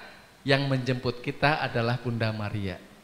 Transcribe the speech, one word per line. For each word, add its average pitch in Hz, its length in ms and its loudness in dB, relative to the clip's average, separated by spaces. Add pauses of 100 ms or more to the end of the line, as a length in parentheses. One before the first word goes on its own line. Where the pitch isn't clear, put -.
(440)
yang 139 240 4
menjemput 127 560 0
kita 143 400 2
adalah 120 340 2
Bunda 117 380 -2
Maria. 104 400 -4 (280)